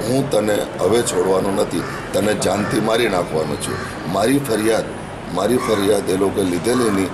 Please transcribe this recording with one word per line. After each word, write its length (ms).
હું 220
તને 280
હવે 220
છોડવાનો 480
નથી, 320
તને 220
જાનથી 460
મારી 280
નાખવાનો 460
છું." 220
મારી 260
ફરિયાદ, 460
મારી 220
ફરિયાદ 540
એ 60
લોકો 260
લીધેલી 480
નહીં. 220